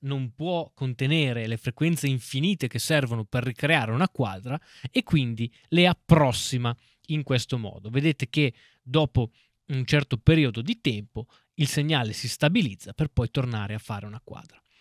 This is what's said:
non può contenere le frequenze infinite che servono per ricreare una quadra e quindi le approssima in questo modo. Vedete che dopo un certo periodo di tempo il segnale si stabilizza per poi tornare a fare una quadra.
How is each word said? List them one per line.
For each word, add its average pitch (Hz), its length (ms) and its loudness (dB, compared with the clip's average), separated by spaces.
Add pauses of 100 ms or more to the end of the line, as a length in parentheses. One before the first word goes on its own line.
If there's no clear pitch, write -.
non 135 320 -4
può 165 400 -4
contenere 131 720 0
le 113 100 -2
frequenze 156 500 -2
infinite 135 640 -2
che 123 100 -6
servono 120 460 0
per 123 200 -2
ricreare 131 480 0
una 156 160 2
quadra 117 520 -4 (300)
e - 140 0
quindi 120 460 0 (180)
le 175 180 6
approssima 131 880 2 (300)
in 151 160 -2
questo 131 340 0
modo. 101 320 -10
Vedete 139 400 0
che 143 240 2 (300)
dopo 127 480 0 (360)
un 131 200 -4
certo 143 320 2
periodo 139 420 4
di 190 200 -6
tempo 107 460 -6 (280)
il 147 140 2
segnale 143 440 0
si - 160 -8
stabilizza 151 640 0
per 156 160 -2
poi 120 220 0
tornare 110 440 -4
a 107 40 -6
fare 104 280 -10
una 107 140 -14
quadra. - 400 -20 (200)